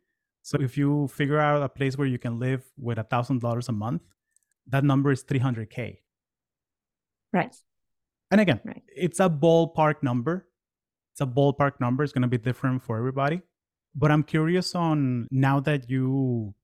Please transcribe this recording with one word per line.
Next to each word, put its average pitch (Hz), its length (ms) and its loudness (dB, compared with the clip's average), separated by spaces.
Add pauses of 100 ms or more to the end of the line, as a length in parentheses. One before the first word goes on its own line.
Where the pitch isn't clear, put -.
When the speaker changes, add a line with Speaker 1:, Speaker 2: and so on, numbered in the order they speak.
(440)
Speaker 1:
So - 160 -4
if 131 160 -4
you 143 300 0
figure 147 320 -2
out 147 240 2
a 135 60 -4
place 135 280 -4
where 139 120 -2
you 123 100 -2
can 117 220 -6
live 127 240 -4 (120)
with 117 220 -6
a 110 60 -6
thousand 123 360 -2
dollars 120 280 -4
a 123 40 -4
month, 113 300 -4 (640)
that 139 160 0
number 139 300 2
is 127 100 -2
three 139 160 -2
hundred 117 320 -2
K. 104 300 -12 (1300)
Speaker 2:
Right. - 220 0 (800)
Speaker 1:
And 208 80 6
again, 165 240 2
Speaker 2:
Right. - 240 -14
Speaker 1:
it's 170 320 -4
a 185 100 4
ballpark 160 720 2
number. 131 460 -2 (640)
It's - 80 -10
a 143 60 -2
ballpark 139 540 2
number. 127 220 0
It's 143 120 -4
gonna 123 120 0
be 123 120 0
different 127 440 -4
for 113 160 -6
everybody. 135 440 -2 (520)
But 147 160 2
I'm 151 140 4
curious 165 500 0
on, 147 560 0
now 135 300 2
that 135 300 -2
you 131 720 -2